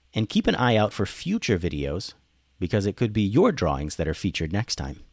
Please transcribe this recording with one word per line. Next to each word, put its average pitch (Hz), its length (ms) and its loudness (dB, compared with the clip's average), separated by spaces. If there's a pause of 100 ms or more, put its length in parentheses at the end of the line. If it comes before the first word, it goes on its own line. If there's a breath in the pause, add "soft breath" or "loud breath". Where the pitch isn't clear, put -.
(140)
And - 160 0
keep - 160 2
an - 80 4
eye 120 220 4
out 107 140 4
for - 140 -2
future 165 540 0
videos, 73 560 -4 (440)
because 98 280 0
it 101 100 0
could 113 160 0
be 110 80 0
your 131 320 4
drawings 76 440 -2
that 78 120 -2
are 80 60 -2
featured 82 400 -4
next 104 220 -2
time. 69 360 -8